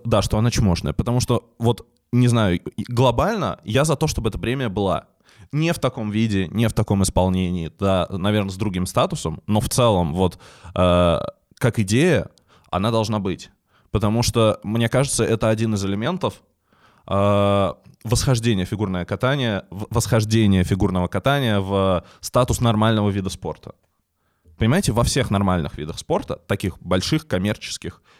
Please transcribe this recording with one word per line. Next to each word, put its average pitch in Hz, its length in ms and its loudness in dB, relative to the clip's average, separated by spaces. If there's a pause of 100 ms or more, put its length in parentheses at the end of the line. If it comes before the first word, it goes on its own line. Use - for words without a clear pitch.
да, 113 160 2
что - 160 0
она 117 140 2
чмошная, 85 420 0
потому 120 280 0
что - 220 0 (160)
вот, 113 260 0 (260)
не 123 160 4
знаю, 107 320 2
и, - 280 -10
глобально 127 760 0
я 123 220 0
за 156 100 0
то, 156 120 0
чтобы 120 220 -2
эта 92 100 -8
премия 120 300 -4
была. 95 360 -2 (480)
Не 160 180 0
в 165 80 -2
таком 117 320 -4
виде, 101 380 0
не 113 180 0
в 104 60 -2
таком 104 300 2
исполнении, 90 760 0
да, 95 300 0
наверное, 98 420 -2
с 92 60 -10
другим 92 280 -2
статусом, 123 600 -4
но 107 140 2
в - 80 -4
целом, 92 440 2
вот, 90 240 0 (380)
э, 87 440 4 (380)
как 120 220 0
идея, 117 500 2 (400)
она 98 220 -2
должна 110 280 -2
быть. 95 300 -6 (420)
Потому 110 320 0
что, 113 400 2
мне 113 260 0
кажется, 131 340 0
это 104 260 0
один 113 240 0
из 98 120 -2
элементов, 110 560 -4 (680)
э, 101 640 2 (300)
восхождения 113 600 0
фигурное 95 400 -4
катание, 123 640 -2
в-, 101 200 -10
восхождения 110 760 2
фигурного 92 440 0
катания 123 520 0
в 95 440 0 (180)
статус - 400 0
нормального 110 480 2
вида 98 200 -2
спорта. - 440 -12 (840)
Понимаете, 123 340 2
во 110 120 2
всех 120 280 0
нормальных 92 460 0
видах 76 220 -8
спорта, - 360 -4 (120)
таких - 340 -4
больших 92 460 -2
коммерческих, - 720 -6 (180)